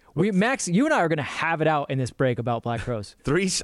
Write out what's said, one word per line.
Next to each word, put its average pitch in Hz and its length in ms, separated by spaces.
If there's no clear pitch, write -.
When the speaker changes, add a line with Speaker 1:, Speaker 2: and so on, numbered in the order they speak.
Speaker 1:
We, 190 160
Max, 214 360
you 185 180
and 311 80
I 262 60
are 170 100
gonna 156 140
have 156 380
it 151 60
out 151 240
in 135 60
this 127 140
break 127 280
about 117 240
Black 117 180
Crowes. 113 380
Speaker 2:
<laughs> - 40
Three 170 220
s-, - 180